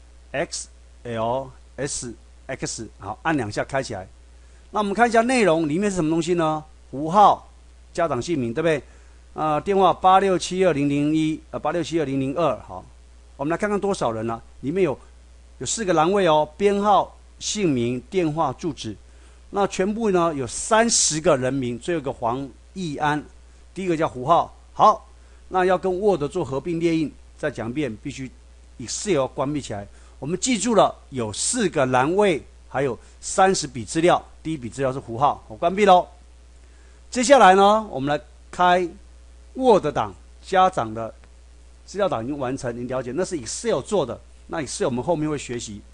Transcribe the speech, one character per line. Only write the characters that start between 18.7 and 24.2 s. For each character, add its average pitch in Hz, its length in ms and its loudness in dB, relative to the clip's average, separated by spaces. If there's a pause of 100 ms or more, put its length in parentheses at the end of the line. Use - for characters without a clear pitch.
址。 110 240 -12 (540)
那 196 160 0
全 190 280 -2
部 220 160 -2
呢 170 240 2
有 131 120 -6
三 220 420 2
十 - 320 0
个 156 160 4
人 127 160 -2
名， 123 260 -4
最 175 160 -4
后 160 60 -2
一 131 40 -8
个 135 80 -4
黄 123 360 -4 (260)
义 165 220 -8
安， 147 260 -2 (520)
第 190 100 -8
一 - 20 -6
个 170 100 0
叫 151 120 0
胡 123 180 -10